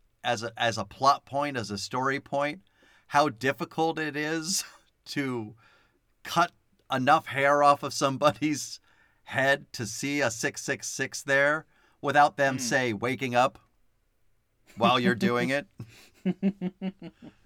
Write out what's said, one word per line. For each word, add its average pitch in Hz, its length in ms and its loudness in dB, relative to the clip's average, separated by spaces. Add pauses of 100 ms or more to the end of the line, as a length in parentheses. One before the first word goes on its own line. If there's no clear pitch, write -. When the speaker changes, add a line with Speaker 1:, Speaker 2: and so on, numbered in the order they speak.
(240)
Speaker 1:
as 120 200 -2
a, 113 120 -8
as 117 220 0
a 104 80 -6
plot 135 400 2
point, 139 320 -4
as 104 140 -6
a 101 80 -4
story 131 400 -2
point, 143 420 -4 (460)
how 147 220 2
difficult 151 680 -2
it 151 180 -6
is 156 480 -4 (220)
<laughs> - 200 -20
to 123 500 -6 (680)
cut - 280 0 (420)
enough 135 320 4
hair 143 380 2
off 143 180 6
of 143 120 -6
somebody's 143 840 -2 (460)
head 139 480 0
to 120 120 -6
see 139 360 -6
a 127 80 0
six 117 320 -6
six - 260 -6
six - 360 -8
there 143 420 2 (360)
without 143 360 4
them, 139 180 2
Speaker 2:
Hmm. - 40 -6
Speaker 1:
say, 127 340 0
"Waking 123 420 -4
up." 127 220 2 (1160)
while 120 240 4
you're 123 160 2
doing 120 340 0
it. 139 160 -2 (600)
Speaker 2:
<laughs> 180 100 0 (1120)